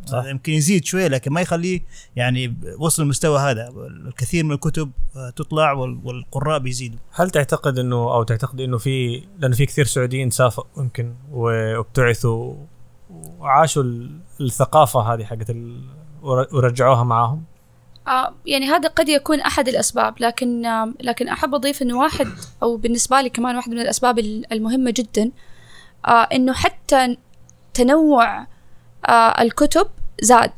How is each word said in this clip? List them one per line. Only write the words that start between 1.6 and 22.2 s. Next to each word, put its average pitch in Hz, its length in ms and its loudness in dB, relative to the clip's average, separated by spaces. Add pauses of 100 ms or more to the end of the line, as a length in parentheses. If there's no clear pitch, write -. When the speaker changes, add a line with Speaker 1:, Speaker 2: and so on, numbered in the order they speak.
Speaker 2:
يعني 123 400 -2 (220)
وصل 160 240 0
المستوى 143 380 2
هذا. 123 280 -2 (380)
الكثير 143 380 -2
من 151 80 0
الكتب، 147 380 -2 (260)
آه، 131 140 -12
تطلع 156 420 0
وال-، 127 320 -4
والقراء 131 540 -4
بيزيدوا. 127 400 -6 (140)
Speaker 1:
هل 180 180 2
تعتقد 143 480 0
إنه، 123 180 0
أو 120 260 2
تعتقد 113 380 -2
إنه 127 180 -2
في، 127 440 -2 (160)
لأنه 131 160 2
في 135 120 2
كثير 147 180 2
سعوديين 127 460 -2
سافروا - 360 0 (100)
يمكن 120 380 -6 (180)
و-، 113 440 -2
وابتعثوا 120 800 0 (840)
وعاشوا 147 440 2
ال-، 127 380 -6 (200)
الثقافة 135 600 2
هذه 113 240 -2
حقت 110 260 -10
ال-، 117 340 -10 (380)
ور-، 135 300 0
ورجعوها 123 520 4
معاهم؟ 120 400 0 (640)
Speaker 3:
آه، 254 260 0 (120)
يعني 269 200 0
هذا 311 220 2
قد 311 200 0
يكون 294 320 2
أحد - 280 0
الأسباب، 226 520 0
لكن، 233 460 -2
آم، 226 360 -2
لكن 240 260 -4
أحب 285 260 -4
أضيف 277 280 -2
إنه 247 160 -2
واحد، 220 280 0 (360)